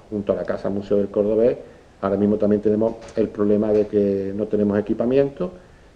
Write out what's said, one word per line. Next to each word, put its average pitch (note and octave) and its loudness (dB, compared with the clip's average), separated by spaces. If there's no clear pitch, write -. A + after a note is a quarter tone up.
junto G#2 -2
a F#2 0
la F2 -6
Casa G2 -4
Museo G2+ -2
del G2+ 0
Cordobés, A2 2
ahora G2 0
mismo G#2 2
también G#2 2
tenemos A2 2
el G#2+ 0
problema G#2 0
de G#2 4
que G2 0
no G#2 -4
tenemos G#2 0
equipamiento B2+ 0